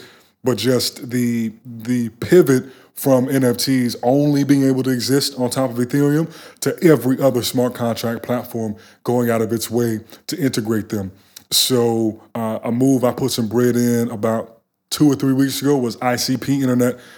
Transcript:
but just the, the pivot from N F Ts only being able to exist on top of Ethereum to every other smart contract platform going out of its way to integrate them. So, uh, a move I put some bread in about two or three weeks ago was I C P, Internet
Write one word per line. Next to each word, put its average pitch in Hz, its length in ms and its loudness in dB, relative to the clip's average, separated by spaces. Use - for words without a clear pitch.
but 123 140 0
just 120 520 -2
the, 117 440 -2
the 120 440 -4
pivot 156 560 2
from 131 340 2
N 135 160 0
F 120 120 2
Ts 127 460 0
only 143 400 2
being 139 200 2
able 131 200 2
to 131 60 -2
exist 127 500 -2
on 123 120 0
top 135 180 -2
of 117 80 -8
Ethereum 143 520 0
to 135 220 -2
every 127 380 4
other 123 220 2
smart 123 320 -2
contract 117 480 -4
platform 117 520 -6
going 120 260 0
out 113 120 2
of 110 120 -2
its 113 180 -4
way 113 300 0
to - 100 -6
integrate 113 520 -2
them. 98 220 -6
So, 113 680 0
uh, 110 300 -6
a 117 80 -2
move 127 340 2
I 120 80 2
put 131 180 -2
some 117 160 -2
bread 120 300 2
in 120 340 0
about 113 500 -4
two 151 200 4
or 135 60 2
three 135 180 0
weeks 135 280 0
ago 143 160 2
was 117 240 -2
I 123 160 0
C 131 180 -2
P, 139 260 -2
Internet 123 380 0